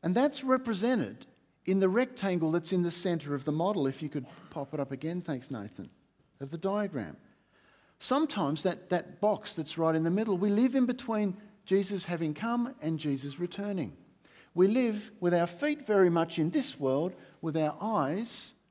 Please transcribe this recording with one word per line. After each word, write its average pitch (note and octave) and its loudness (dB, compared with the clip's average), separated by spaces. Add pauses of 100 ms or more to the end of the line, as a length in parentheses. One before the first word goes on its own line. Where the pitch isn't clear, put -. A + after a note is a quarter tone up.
And F3 2
that's C4+ 2
represented A#3 0 (400)
in F#3+ 2
the F#3+ 6
rectangle F#3 0
that's E3 0
in F#3 2
the E3+ 0
centre D#3 -2
of C#3 -4
the D#3 0
model, E3 0
if C3+ -4
you D3 -6
could C3+ -6 (240)
pop D3 -8
it C#3+ -4
up C#3 -4
again, D#3+ -6
thanks C3+ -6
Nathan, G#2 -10 (500)
of C#3 -10
the E3 -8
diagram. F#3 -4 (840)
Sometimes G#3 0
that, - -2
that - -2
box - 0
that's D#3 -6
right D#3+ 4
in D#3+ 2
the E3 2
middle, G#3 0
we G3+ 2
live A#3+ 4
in B3+ 4
between G#3+ -2 (300)
Jesus F#3+ 0
having E3 -2
come A#3+ -4
and D#3 -2
Jesus C#3+ -4
returning. F3 -4 (640)
We F3+ 6
live A3 0
with F3 2
our E3+ 4
feet D4 -4
very G3 6
much E3 2
in E3 2
this - -2
world, D3 2 (260)
with D#3+ -2
our D3+ 2
eyes G3 -2 (180)